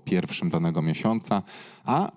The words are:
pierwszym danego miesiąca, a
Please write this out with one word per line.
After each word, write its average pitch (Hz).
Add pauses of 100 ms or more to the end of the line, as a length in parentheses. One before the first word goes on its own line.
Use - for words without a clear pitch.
pierwszym 87
danego 82
miesiąca, 104 (440)
a 151